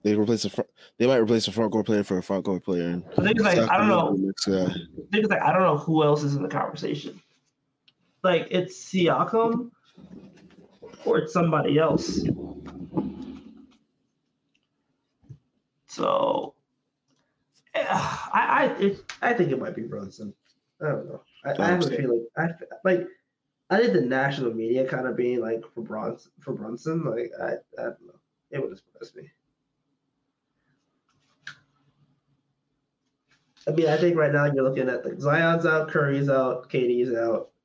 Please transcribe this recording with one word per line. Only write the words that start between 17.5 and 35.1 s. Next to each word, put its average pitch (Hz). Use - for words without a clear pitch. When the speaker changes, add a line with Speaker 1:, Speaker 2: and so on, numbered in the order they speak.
Speaker 2:
eh, -
I, -
I, -
it, -
I 190
think 156
it 120
might 90
be 110
Brunson. 101
I 151
don't 73
know. -
I, 139
I -
have -
a 180
Speaker 1:
Interesting. 160
Speaker 2:
feeling. 117
I, 165
like, 185
I 196
think 226
the 170
national 135
media 117
kind 127
of 113
being, 123
like, 113
for 117
Brunson, 107
for 135
Brunson, 156
like, 117
I, -
I 120
don't -
know. -
It 139
wouldn't 190
surprise -
me. -
I 151
mean, 160
I 151
think 170
right 147
now 147
you're 139
looking 131
at, 123
like, -